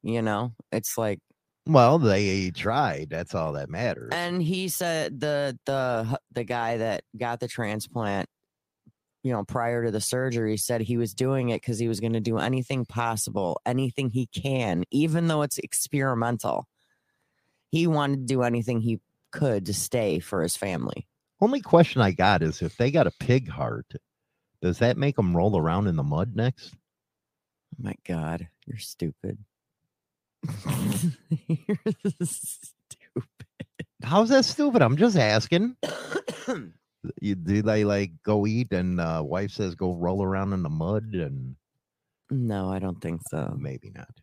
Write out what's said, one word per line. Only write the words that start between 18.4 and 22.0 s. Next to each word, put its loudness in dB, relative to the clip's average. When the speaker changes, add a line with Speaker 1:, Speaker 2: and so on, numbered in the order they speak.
Speaker 1:
anything 0
he 0
could 0
to -2
stay 0
for -2
his -2
family. -6
Speaker 2:
Only 4
question 6